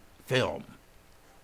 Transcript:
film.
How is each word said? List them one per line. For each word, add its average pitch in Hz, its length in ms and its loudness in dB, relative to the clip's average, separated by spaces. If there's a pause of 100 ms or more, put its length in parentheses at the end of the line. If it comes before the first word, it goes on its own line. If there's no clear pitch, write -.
(260)
film. 113 380 2 (800)